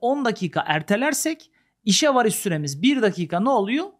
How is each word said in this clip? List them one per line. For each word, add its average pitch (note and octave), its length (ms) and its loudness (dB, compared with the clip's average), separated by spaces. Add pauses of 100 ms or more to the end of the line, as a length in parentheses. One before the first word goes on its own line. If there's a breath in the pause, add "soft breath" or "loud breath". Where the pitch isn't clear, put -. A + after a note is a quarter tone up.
on C4+ 240 0
dakika F3+ 420 -2
ertelersek C4 840 -2 (340)
işe C4+ 300 2
varış A#3 200 4
süremiz D3+ 480 -4
bir C4 200 2
dakika F3+ 380 0
ne A3+ 80 0
oluyor? C4 380 0 (140)